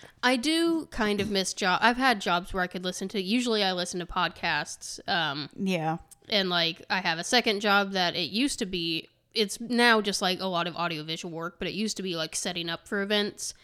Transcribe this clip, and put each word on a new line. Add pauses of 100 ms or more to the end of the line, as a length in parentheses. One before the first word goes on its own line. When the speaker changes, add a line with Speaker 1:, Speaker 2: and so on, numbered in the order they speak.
(220)
Speaker 1:
I
do
kind
of
miss
job.
I've
had
jobs
where
I
could
listen
to,
usually
I
listen
to
podcasts.
Um,
Speaker 2:
Yeah. (320)
Speaker 1:
and,
like,
I
have
a
second
job
that
it
used
to
be, (260)
it's
now
just,
like,
a
lot
of
audiovisual
work,
but
it
used
to
be,
like,
setting
up
for
events